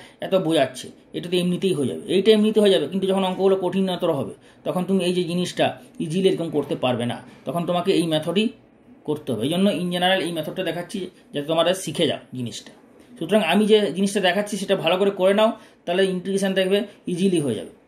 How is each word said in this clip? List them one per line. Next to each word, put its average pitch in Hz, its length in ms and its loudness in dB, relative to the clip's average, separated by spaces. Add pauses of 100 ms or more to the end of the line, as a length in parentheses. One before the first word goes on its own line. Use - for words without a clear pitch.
(260)
এত 170 80 -4 (120)
বোঝাচ্ছে, - 420 0 (280)
এটা 160 160 -8
তো 180 120 0
এমনিতেই 180 340 0
হয়ে 131 140 0
যাবে, 80 120 -8 (120)
এইটা 196 200 2
এমনিতে 214 280 2
হয়ে 202 120 6
যাবে, 151 160 2
কিন্তু 190 200 -2
যখন 190 180 0
অঙ্কগুলো 185 340 2
কঠিনতর 180 560 0
হবে 98 140 -6 (320)
তখন 180 240 -2
তুমি 190 180 2
এই 185 100 0
যে 180 140 0
জিনিসটা 175 340 -2 (380)
easily 175 280 0
এরকম 165 240 -2
করতে - 280 -2
পারবে 120 280 0
না, 95 60 -8 (300)
তখন 135 220 -4
তোমাকে 175 300 0
এই 175 140 0
মেথডই 170 320 0 (600)
করতে 143 240 -6
হবে। 110 160 -4
এই 156 60 -2
জন্য 190 140 2 (140)
in 180 120 -4
general 180 340 2
এই 175 100 -6
মেথডটা 170 320 -6
দেখাচ্ছি 175 300 -8 (340)
যাতে 143 180 -6
তোমরা 165 220 2 (100)
শিখে 165 280 -2
যাও 85 100 -6 (160)
জিনিসটা। 117 340 -10 (460)
সুতরাং 196 240 0 (120)
আমি 208 180 4
যে 220 60 8 (200)
জিনিসটা 196 300 0
দেখাচ্ছি 202 340 0
সেটা 196 220 0
ভালো 170 180 2
করে 202 100 2 (100)
করে 190 180 4
নাও, 220 100 4 (360)
তাহলে 185 180 2 (100)
intuition 190 460 -2
দেখবে 185 180 2 (360)
easily 175 320 2
হয়ে 117 140 0
যাবে। 82 120 -12 (160)